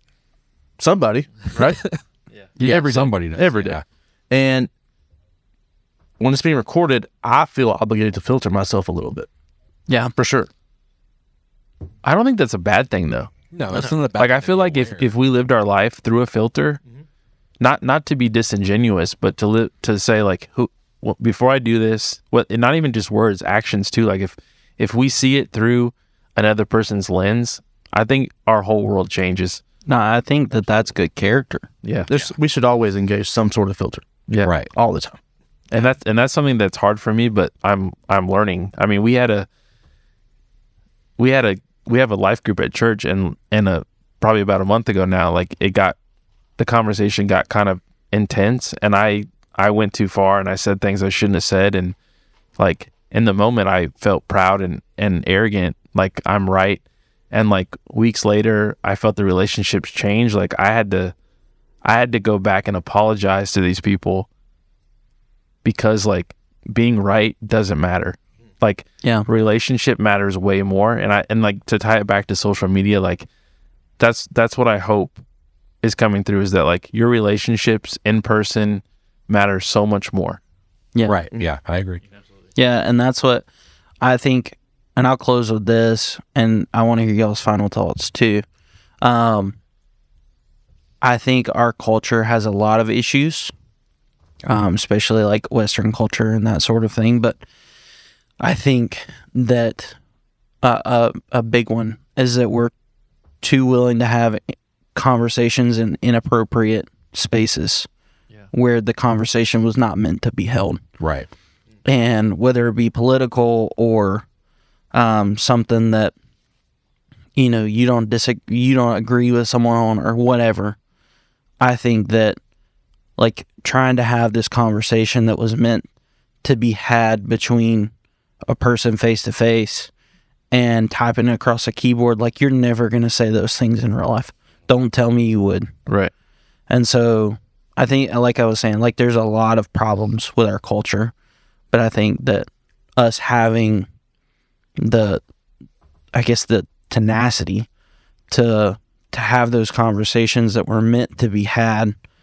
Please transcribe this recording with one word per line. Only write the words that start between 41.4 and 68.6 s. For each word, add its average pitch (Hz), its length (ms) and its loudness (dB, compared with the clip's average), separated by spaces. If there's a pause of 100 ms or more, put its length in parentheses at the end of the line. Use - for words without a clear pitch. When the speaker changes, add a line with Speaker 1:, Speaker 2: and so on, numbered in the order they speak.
Speaker 2:
a, 98 120 0 (300)
we 120 120 2
have 127 140 2
a 101 40 0
life 98 280 0
group 101 160 -2
at - 120 -2
church, 113 320 0
and, 92 320 -2 (140)
and 107 180 2
a, 85 160 -2 (360)
probably 110 200 2
about 98 200 0
a 95 40 -2
month 107 240 0
ago 98 160 0
now, 90 280 0
like, 90 260 -2
it 98 120 0
got, 95 260 2 (640)
the - 60 0
conversation 104 640 0
got 95 220 0
kind 104 200 0
of 90 120 -2 (320)
intense, 107 600 0 (100)
and 104 120 2
I, 104 300 0 (320)
I 98 140 2
went 104 240 0
too 104 120 0
far, 98 320 2
and 95 100 -4
I 95 60 -4
said 98 260 -2
things 98 220 -2
I 98 60 0
shouldn't 101 260 0
have 85 100 0
said, 98 300 2
and, 90 220 -4 (640)
like, 95 340 0 (180)
in 113 140 0
the 104 100 2
moment, 104 340 2
I 92 200 0 (100)
felt - 300 -2
proud 95 340 2
and, 87 180 -6 (160)
and 95 300 -2
arrogant, 98 500 0 (180)
like, 95 300 -2
I'm 98 240 0
right. 95 320 2 (500)
And, 107 200 0
like, 95 180 0 (220)
weeks 110 340 0
later, 107 600 0
I 98 100 -2
felt 107 220 -2
the 104 80 -2
relationships 95 640 -2
change. 107 440 0
Like, 95 240 -2
I 98 80 2
had 107 260 0
to, 92 220 -4 (680)
I 107 120 2
had 120 180 2
to 117 80 0
go 104 180 0
back 98 300 -2
and 101 80 -2
apologize 98 760 0
to 98 100 0
these 90 180 0
people 95 480 -2 (1400)
because, 107 420 0
like, 90 280 -2 (380)
being 117 280 2
right 104 360 0 (100)
doesn't 101 340 0
matter. 90 340 -2 (460)